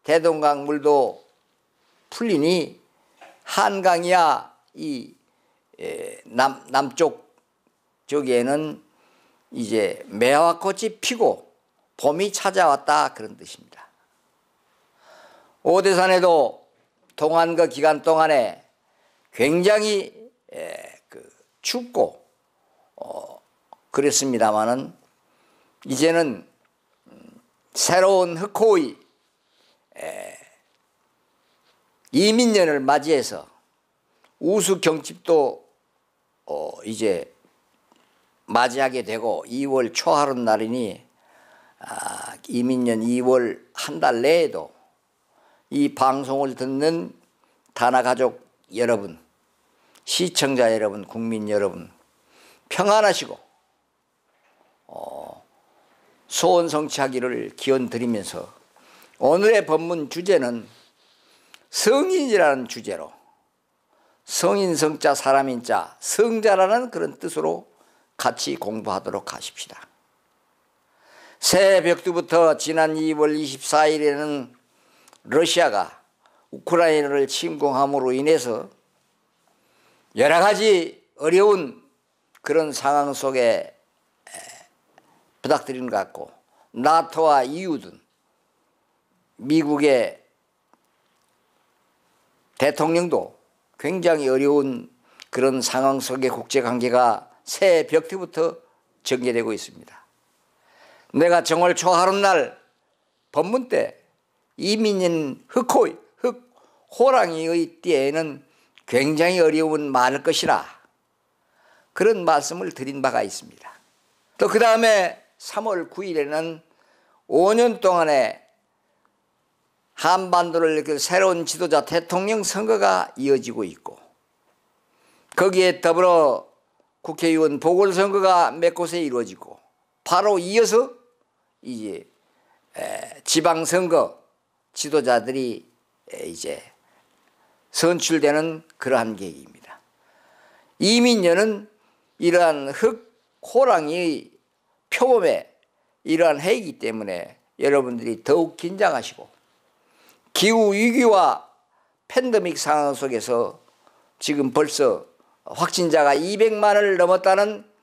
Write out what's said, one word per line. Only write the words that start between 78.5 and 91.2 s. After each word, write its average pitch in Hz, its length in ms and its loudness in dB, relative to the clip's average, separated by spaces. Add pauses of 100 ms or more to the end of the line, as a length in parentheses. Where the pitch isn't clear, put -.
여러 147 240 6
가지 190 640 2 (140)
어려운 175 640 2 (600)
그런 151 300 0
상황 143 400 0
속에, 135 280 -2
에, - 920 -4 (1080)
부닥뜨리는 127 480 -4
것 107 60 -2
같고 - 340 -8 (400)
나토와 156 720 2
이유 151 380 -6
등 92 200 -20 (1300)
미국의 143 880 0 (2250)